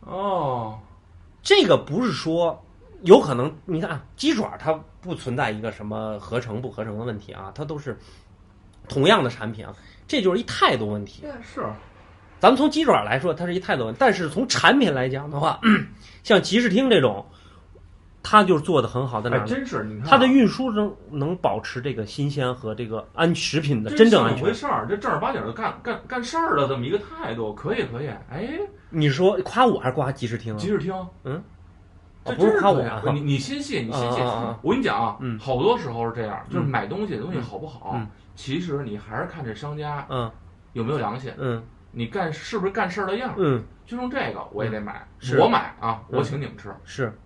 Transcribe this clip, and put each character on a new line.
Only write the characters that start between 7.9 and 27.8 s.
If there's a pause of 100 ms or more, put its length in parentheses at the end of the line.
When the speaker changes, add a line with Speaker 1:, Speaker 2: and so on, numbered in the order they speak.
Speaker 2:
同
样
的
产
品
啊， (320)
这
就
是
一
态
度
问
题。
Speaker 3:
对。 (100)
Speaker 1:
是。 (800)
Speaker 2:
咱
们
从
鸡
爪
来
说，
它
是
一
态
度
问
题，
但
是
从
产
品
来
讲
的
话， (320)
<clears throat>
像
吉
士
汀
这
种， (960)
它
就
做
得
很
好，
在
哪
儿
呢？
Speaker 1:
哎，
真
是，
你
看
啊。
Speaker 2:
它
的
运
输
能， (160)
能
保
持
这
个
新
鲜
和
这
个
安-，
食
品
的
真
正
安
全。
Speaker 1:
这
是
怎
么
回
事
儿？
这
正
儿
八
经
儿
的
干，
干，
干
事
儿
的
这
么
一
个
态
度，
可
以，